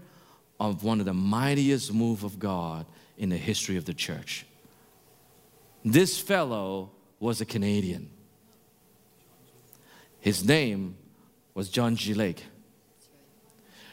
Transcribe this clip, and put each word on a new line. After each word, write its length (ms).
of 240
one 160
of 60
the 80
mightiest 800
move 300
of 160
God 480
in 120
the 80
history 400
of 100
the 80
church. 520
This 360
fellow 680
was 220
a 40
Canadian. 680
His 240
name 520
was 160
John 260
G. 180
Lake. 300